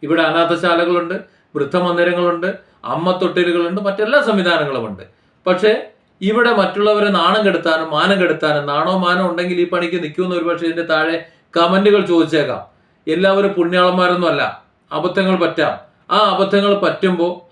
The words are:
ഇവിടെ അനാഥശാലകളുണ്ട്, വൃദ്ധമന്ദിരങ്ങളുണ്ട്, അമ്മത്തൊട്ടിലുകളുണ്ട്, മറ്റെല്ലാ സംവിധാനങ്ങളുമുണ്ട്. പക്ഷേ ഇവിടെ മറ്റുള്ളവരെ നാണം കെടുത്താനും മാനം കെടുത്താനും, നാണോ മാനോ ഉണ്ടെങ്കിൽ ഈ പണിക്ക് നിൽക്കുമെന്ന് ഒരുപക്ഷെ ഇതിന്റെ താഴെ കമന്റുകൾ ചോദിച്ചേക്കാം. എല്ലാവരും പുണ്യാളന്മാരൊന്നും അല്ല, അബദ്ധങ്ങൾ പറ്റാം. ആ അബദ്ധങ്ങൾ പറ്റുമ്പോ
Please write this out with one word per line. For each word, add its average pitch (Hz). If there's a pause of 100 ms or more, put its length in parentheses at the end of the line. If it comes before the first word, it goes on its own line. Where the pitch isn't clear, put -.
ഇവിടെ 165
അനാഥശാലകളുണ്ട്, 170 (160)
വൃദ്ധമന്ദിരങ്ങളുണ്ട്, 175 (300)
അമ്മത്തൊട്ടിലുകളുണ്ട്, 175
മറ്റെല്ലാ 214
സംവിധാനങ്ങളുമുണ്ട്. 151 (440)
പക്ഷേ 208 (340)
ഇവിടെ 226
മറ്റുള്ളവരെ 208
നാണം 196
കെടുത്താനും 160
മാനം 180
കെടുത്താനും, 151
നാണോ 160
മാനോ 180
ഉണ്ടെങ്കിൽ 175
ഈ 175
പണിക്ക് 175
നിൽക്കുമെന്ന് 180
ഒരുപക്ഷെ 170
ഇതിന്റെ 165
താഴെ 165 (300)
കമന്റുകൾ 190
ചോദിച്ചേക്കാം. 151 (460)
എല്ലാവരും 196
പുണ്യാളന്മാരൊന്നും 180
അല്ല, 143 (300)
അബദ്ധങ്ങൾ 180
പറ്റാം. 160 (320)
ആ 196
അബദ്ധങ്ങൾ 196
പറ്റുമ്പോ 175